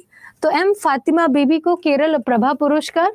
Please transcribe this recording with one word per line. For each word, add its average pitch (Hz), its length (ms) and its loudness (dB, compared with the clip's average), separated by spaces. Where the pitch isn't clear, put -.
तो 311 80 2
एम 370 240 0
फातिमा 320 540 0
बीबी 285 320 2
को 349 160 0
केरल 311 420 0
प्रभा 254 360 0
पुरस्कार 302 600 -2